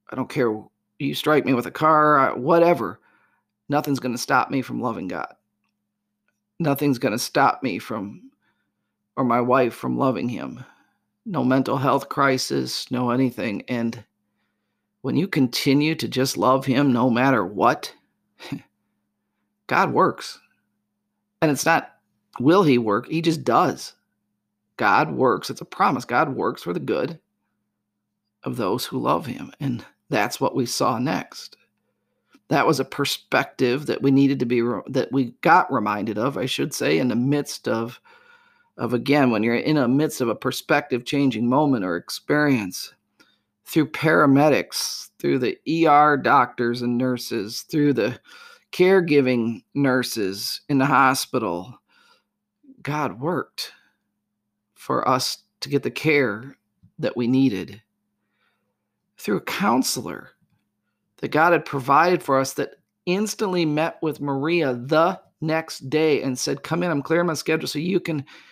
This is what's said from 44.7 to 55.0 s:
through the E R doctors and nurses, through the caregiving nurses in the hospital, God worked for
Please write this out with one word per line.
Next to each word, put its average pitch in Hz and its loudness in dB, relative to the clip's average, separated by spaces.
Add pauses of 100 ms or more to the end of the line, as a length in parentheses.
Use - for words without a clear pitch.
through 139 0
the 123 -2 (100)
E 160 2
R 147 6
doctors 123 2
and 120 0
nurses, 117 -4
through 147 2
the 120 0 (540)
caregiving 139 4 (120)
nurses 117 -2
in 143 2
the 131 4
hospital, 123 0 (1040)
God 139 -6
worked - -6 (1000)
for - -4